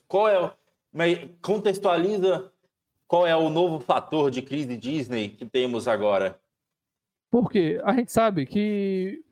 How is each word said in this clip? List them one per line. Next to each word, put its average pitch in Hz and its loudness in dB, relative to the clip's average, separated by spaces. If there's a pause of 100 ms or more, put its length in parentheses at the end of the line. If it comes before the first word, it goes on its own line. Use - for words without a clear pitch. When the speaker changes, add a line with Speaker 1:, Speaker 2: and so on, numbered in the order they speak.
Speaker 1:
qual 208 2
é 196 2
o, 170 -2 (400)
mas 170 0 (240)
contextualiza 190 0 (560)
qual 175 4
é 165 4
o 160 2
novo 160 0
fator 147 0
de 123 -4
crise 131 -6
Disney 117 -4
que 120 -16
temos 120 -2
agora? 101 0 (880)
Speaker 2:
Porque 175 0
a 196 2
gente 214 -2
sabe 208 2
que 196 -4